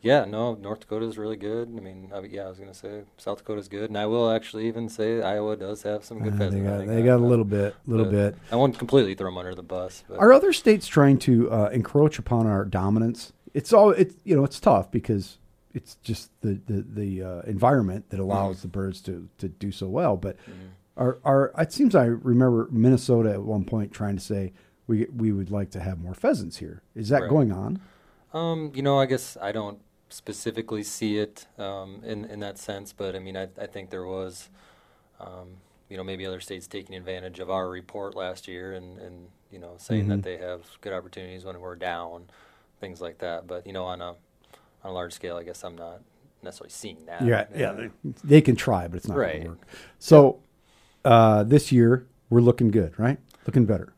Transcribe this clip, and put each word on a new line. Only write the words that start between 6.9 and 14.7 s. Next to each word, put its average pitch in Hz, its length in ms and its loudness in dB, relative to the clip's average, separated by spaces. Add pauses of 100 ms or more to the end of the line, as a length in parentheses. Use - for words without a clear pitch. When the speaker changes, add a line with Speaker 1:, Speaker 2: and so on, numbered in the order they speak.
Speaker 2:
they 113 140 0
Speaker 1:
uh, - 20 4
Speaker 2:
got 123 180 6
a - 20 4
little 120 200 4
bit, 101 280 -2 (140)
little 113 200 2
Speaker 1:
but 95 40 0
Speaker 2:
bit. 101 240 2 (160)
Speaker 1:
I 113 60 0
won't 127 200 2
completely 117 380 2
throw 95 140 -6
'em 92 80 -10
under 90 180 -10
the 90 80 -16
bus. 92 460 -10
But 92 100 -12
Speaker 2:
Are 226 140 10
other 359 180 8
states 214 360 4
trying 139 320 6
to, 120 300 4
uh, 107 220 2
encroach 143 480 2
upon 113 280 0
our 101 180 0
dominance? 104 680 -2 (220)
It's - 180 -2
all, 214 200 8
it's, 190 240 2 (100)
you 185 100 2
know, 139 80 4
it's - 160 -4
tough 107 320 4